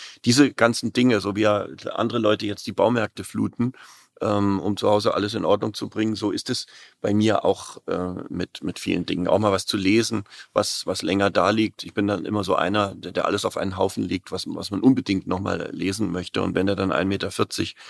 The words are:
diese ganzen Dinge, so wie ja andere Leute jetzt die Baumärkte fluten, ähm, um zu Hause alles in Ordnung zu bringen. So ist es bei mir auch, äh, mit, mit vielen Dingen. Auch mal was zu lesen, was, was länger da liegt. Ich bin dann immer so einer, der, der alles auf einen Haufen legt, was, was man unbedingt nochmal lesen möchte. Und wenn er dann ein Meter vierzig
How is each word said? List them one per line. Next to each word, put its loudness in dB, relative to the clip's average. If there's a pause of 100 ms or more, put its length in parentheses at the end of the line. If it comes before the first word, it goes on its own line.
(240)
diese 4
ganzen 2
Dinge, 4
so -2
wie 0
ja 2 (240)
andere -2
Leute 2
jetzt -6
die -6
Baumärkte 2
fluten, -2 (480)
ähm, 2
um -2
zu 0
Hause 4
alles -2
in -2
Ordnung 2
zu -8
bringen. -2
So -2
ist -4
es -4 (340)
bei 0
mir 4
auch, -2 (100)
äh, -4 (120)
mit, -6
mit -6
vielen -2
Dingen. -2
Auch 4
mal 4
was -2
zu -2
lesen, 2 (260)
was, -2
was -4
länger 2
da 2
liegt. -2
Ich -16
bin 0
dann -2
immer -2
so 0
einer, 0
der, -14
der -2
alles 0
auf -6
einen -4
Haufen 0
legt, -6
was, -6
was -10
man -4
unbedingt 4
nochmal -2
lesen -2
möchte. -4
Und -2
wenn 2
er 2
dann 0
ein 2
Meter -2
vierzig -4 (120)